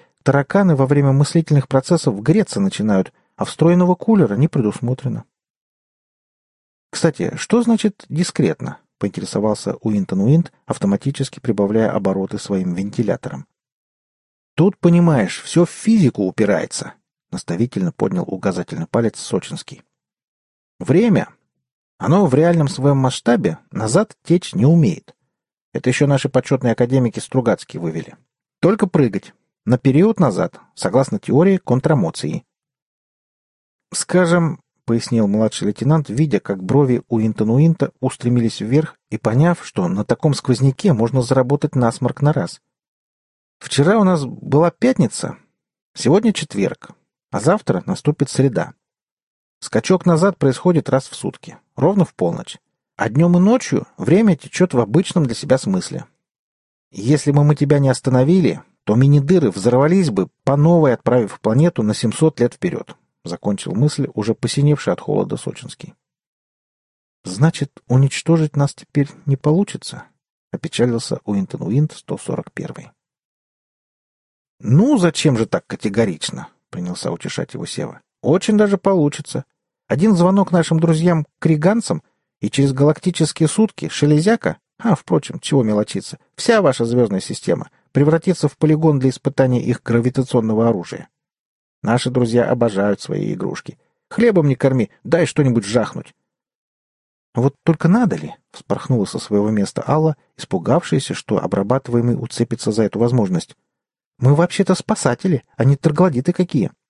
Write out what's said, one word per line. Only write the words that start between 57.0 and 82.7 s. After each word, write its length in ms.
бы 120
мы 140
тебя 220
не 100
остановили, 760
то 120
мини-дыры 540
взорвались 600
бы, 180
по 120
новой 360
отправив 480
планету 420
на 120
семьсот 460
лет 140
вперёд», 420
закончил 500
мысль, 400
уже 200
посиневший 580
от 80
холода 360
Сочинский. 580
«Значит, 640
уничтожить 720
нас 180
теперь 340
не 100
получится?» 680
опечалился 720
Уинтон 380
Уинт 300
сто 260
сорок 340
первый. 380
«Ну, 400
зачем 400
же 80
так 200
категорично?» 800
принялся 400
утешать 440
его 120
Сева. 340
«Очень 360
даже 180
получится. 680
Один 280
звонок 380
нашим 280
друзьям-криганцам, 1200
и 100
через 220